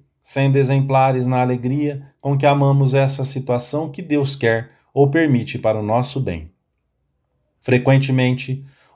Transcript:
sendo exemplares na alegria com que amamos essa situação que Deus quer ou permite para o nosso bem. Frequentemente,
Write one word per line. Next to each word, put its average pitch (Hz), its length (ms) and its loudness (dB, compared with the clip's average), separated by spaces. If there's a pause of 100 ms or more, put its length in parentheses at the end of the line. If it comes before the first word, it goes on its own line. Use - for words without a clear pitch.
(220)
sendo 135 340 0
exemplares 135 680 2
na 127 160 0
alegria 135 760 -4
com 139 200 -2
que 143 80 2
amamos 139 480 4
essa 135 300 0
situação 135 680 -4
que - 100 -14
Deus 147 340 -2
quer 113 360 -2 (240)
ou 139 160 4
permite 139 480 0
para 110 200 0
o 107 40 -6
nosso 117 360 -2
bem. 85 320 -6 (1080)
Frequentemente, 131 1040 0 (320)